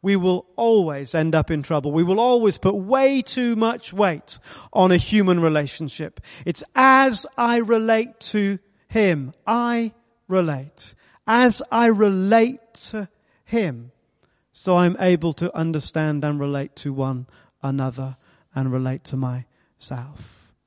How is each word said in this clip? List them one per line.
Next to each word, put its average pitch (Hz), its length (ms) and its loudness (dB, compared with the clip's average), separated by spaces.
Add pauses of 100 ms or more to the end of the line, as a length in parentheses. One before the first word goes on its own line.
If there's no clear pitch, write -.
we 196 140 2
will 180 300 0 (100)
always 175 580 0
end 160 220 2
up 156 160 2
in 151 100 -2
trouble. 147 300 -2
We 160 120 2
will 190 180 2
always 240 360 2
put 190 160 0
way 262 480 2
too 240 360 -2
much 226 340 -2
weight 185 480 -2 (320)
on 185 220 6
a - 20 6
human 185 460 2
relationship. 151 800 -4 (240)
It's - 180 -6 (120)
as 262 520 4 (100)
I 240 200 0
relate 226 640 0 (100)
to 202 260 0 (300)
him, 165 460 0 (120)
I 233 460 -2 (380)
relate. 156 680 -4 (320)
As 240 420 4
I 233 180 2
relate 214 840 2 (180)
to 214 180 -10 (340)
him, 135 480 -4 (640)
so 180 240 0
I'm 175 240 4
able 170 320 2
to 175 200 -6
understand 156 680 -4
and 147 160 -2
relate 143 380 -4
to 143 160 -8
one 131 340 -4 (340)
another 135 540 -6 (400)
and 135 160 -4
relate 131 320 -4
to - 140 -8
myself. - 1400 -12 (140)